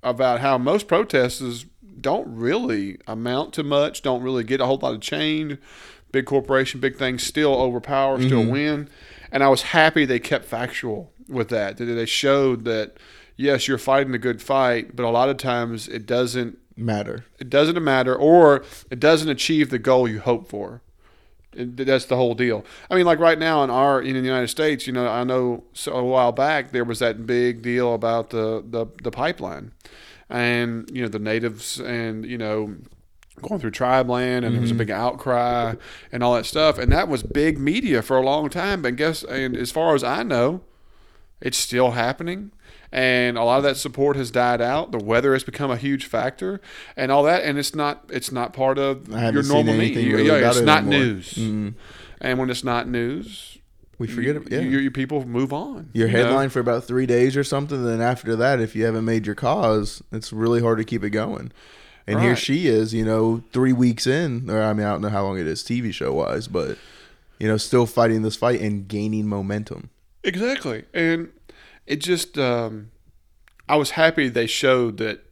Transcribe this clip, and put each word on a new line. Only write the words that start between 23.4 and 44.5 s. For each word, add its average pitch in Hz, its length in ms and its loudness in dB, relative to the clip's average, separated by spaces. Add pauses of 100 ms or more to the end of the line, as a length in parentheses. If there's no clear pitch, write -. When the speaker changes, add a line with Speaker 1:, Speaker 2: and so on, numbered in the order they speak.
Speaker 1:
in 131 60 -2
our, 135 320 4
in 131 120 -4
the 131 60 0
United 127 280 0
States, 151 380 0
you 131 60 -6
know, 123 160 0
I 117 160 -2
know, 127 480 0
so - 220 -8
a 127 100 -2
while 127 280 4
back 135 400 0
there 123 120 0
was 117 140 -6
that 113 280 -2
big 120 360 0
deal 120 320 0
about 117 360 -2
the, 110 360 -2
the, 113 200 -4 (160)
the 120 80 -4
pipeline 117 640 -8 (580)
and, 120 640 -2
you 127 80 -4
know, 117 60 -4
the 107 100 -6
natives 110 640 -4
and, 117 460 -6
you 120 120 -8
know, 107 360 -4 (680)
going 208 200 -6
through 113 100 -4
tribe 127 400 0
land, 123 340 0
and 117 100 0
there 120 60 0
was 117 100 0
a 113 40 2
Speaker 2:
Mm-hmm. - 40 -2
Speaker 1:
big 110 120 -2
outcry 120 840 -2 (380)
and 123 100 -4
all 120 120 4
that 113 100 0
stuff. 151 320 2
And 123 160 0
that 180 160 2
was 131 140 -2
big 147 360 0
media 151 440 0
for 135 140 0
a 131 60 4
long 143 280 0
time. 180 320 -2
But 123 140 -2
guess, 156 260 -2
and 131 340 -4
as 120 140 -4
far 160 240 2
as 135 100 2
I 123 200 -2
know, 139 380 0 (800)
it's - 160 -6
still 123 360 2
happening. 170 580 -4 (400)
And 123 460 2
a 117 80 0
lot 120 140 4
of 139 60 2
that 135 120 2
support 139 400 0
has 127 140 -4
died 120 320 2